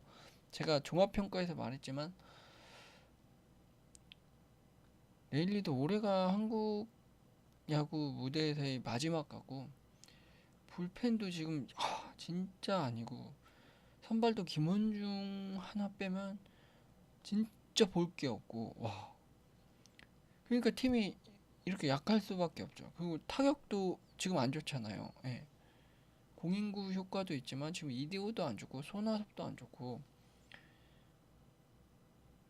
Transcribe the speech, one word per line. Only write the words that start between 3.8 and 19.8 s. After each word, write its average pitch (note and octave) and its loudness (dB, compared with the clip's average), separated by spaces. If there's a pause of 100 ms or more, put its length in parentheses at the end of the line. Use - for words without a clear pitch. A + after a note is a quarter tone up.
레일리도 F3+ 2
올해가 F#3+ 2
한국 G#3+ 0 (840)
야구 D3+ 0
무대에서의 C#3 0
마지막 D3 0
같고, C3 -10 (1000)
불펜도 G#3 0
지금, D#3+ -2
아, - -4
진짜 F#3 -2
아니고, A#2+ -4 (680)
선발도 A3 2
김원중 G3 0
하나 G3+ -4
빼면 G3 -4 (840)
진짜 - 4
볼 E3+ 2
게 C#3+ -2
없고, A2+ -4
와. G#2+ -6 (1300)